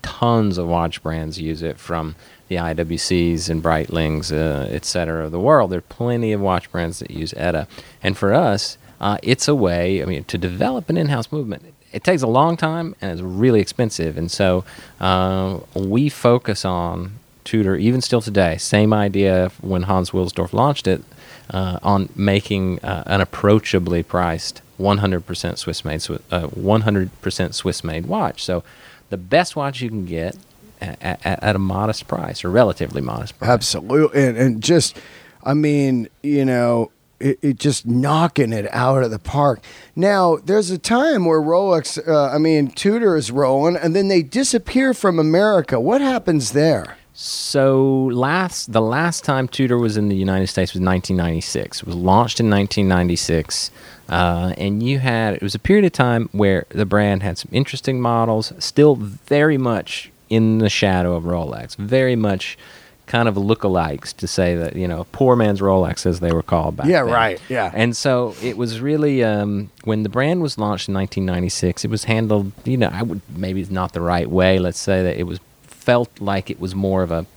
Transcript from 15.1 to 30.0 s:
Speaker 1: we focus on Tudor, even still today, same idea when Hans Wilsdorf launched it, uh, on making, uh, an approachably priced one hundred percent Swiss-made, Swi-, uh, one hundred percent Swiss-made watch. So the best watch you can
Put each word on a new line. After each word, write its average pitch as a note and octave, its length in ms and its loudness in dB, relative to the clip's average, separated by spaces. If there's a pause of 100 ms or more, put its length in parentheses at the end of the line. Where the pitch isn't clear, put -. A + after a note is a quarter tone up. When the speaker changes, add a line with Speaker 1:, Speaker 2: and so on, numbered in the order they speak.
Speaker 1:
we G#2 360 0
focus A#2+ 560 0
on F2 480 -4 (320)
Tudor, F#2+ 320 2
even A#2+ 240 2
still A#2+ 200 0
today, F#2+ 360 0
same G#2+ 360 2
idea G2 580 2 (100)
when F#2 220 -2
Hans F#2 280 0
Wilsdorf F2+ 400 -2
launched C3+ 340 0
it, F#2 160 0 (480)
uh, F#2 320 -4
on G2 320 0
making, G2 680 0
uh, F#2 220 -6
an G2 160 0
approachably F#2 840 2
priced E2+ 580 -4 (160)
one G2+ 200 2
hundred F#2+ 280 0
percent - 340 -6
Swiss-made, D#2 420 -6
Swi-, - 280 -8
uh, E2+ 180 -2
one G2 340 2
hundred G2+ 280 0 (120)
percent - 340 -4
Swiss-made E2+ 500 -6
watch. F3 380 -4
So F2+ 200 -2 (460)
the G2 80 -8
best B2+ 380 0
watch C#3 260 -6
you A#2+ 80 -6
can G#2+ 160 -6